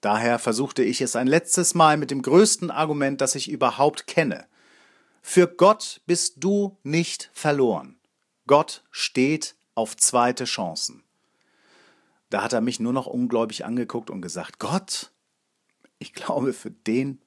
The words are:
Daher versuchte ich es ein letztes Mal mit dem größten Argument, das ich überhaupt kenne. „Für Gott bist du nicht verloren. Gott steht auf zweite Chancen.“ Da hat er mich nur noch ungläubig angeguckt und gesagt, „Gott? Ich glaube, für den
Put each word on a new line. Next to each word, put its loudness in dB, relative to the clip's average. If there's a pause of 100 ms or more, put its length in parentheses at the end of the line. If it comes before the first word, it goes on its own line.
Daher 2
versuchte -2
ich -2
es -4
ein 0
letztes 2
Mal 6
mit -4
dem -4
größten 4
Argument, -2
das 0
ich -8
überhaupt 0
kenne. -2 (760)
„Für 4
Gott 2
bist -2
du -2
nicht -4
verloren. -2 (480)
Gott 2
steht -2 (180)
auf -4
zweite 2
Chancen.“ -8 (1300)
Da -2
hat -4
er 0
mich -2
nur -2
noch -4
ungläubig -2
angeguckt -6
und -10
gesagt, -12
„Gott? -6 (880)
Ich -18
glaube, -2
für -12
den -4 (100)